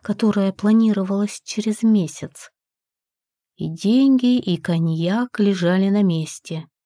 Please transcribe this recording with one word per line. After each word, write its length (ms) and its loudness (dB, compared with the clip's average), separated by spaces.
которая 520 -2
планировалась 920 0
через 400 -6
месяц. 640 -2
И 100 -6
деньги, 720 2
и 180 -2
коньяк 840 -2
лежали 520 2
на 120 2
месте, 640 -4